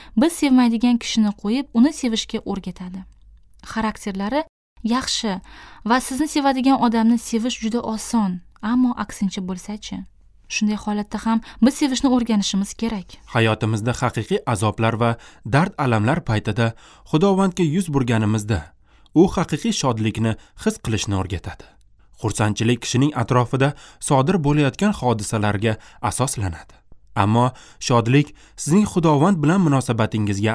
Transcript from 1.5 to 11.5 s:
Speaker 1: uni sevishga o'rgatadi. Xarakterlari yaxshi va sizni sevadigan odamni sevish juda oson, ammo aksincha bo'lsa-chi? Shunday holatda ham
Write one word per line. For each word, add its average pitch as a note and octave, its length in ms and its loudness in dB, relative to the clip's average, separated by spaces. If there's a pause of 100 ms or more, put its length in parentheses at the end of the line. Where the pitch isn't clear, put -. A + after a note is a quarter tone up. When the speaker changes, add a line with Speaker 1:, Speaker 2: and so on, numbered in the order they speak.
Speaker 1:
uni A#3+ 180 6
sevishga A3+ 460 -4
o'rgatadi. F#3 600 -10 (640)
Xarakterlari G#3+ 800 -4 (340)
yaxshi A3+ 640 -2 (440)
va A3 160 2
sizni C#4 280 -2
sevadigan C4+ 580 2
odamni A#3 320 2
sevish A#3 440 -4
juda A3+ 180 -2
oson, G#3 600 -2 (220)
ammo B3 340 2
aksincha G3+ 440 -6
bo'lsa-chi? F#3+ 560 -10 (520)
Shunday G#3+ 360 0
holatda G#3 340 -4
ham A3+ 200 0 (240)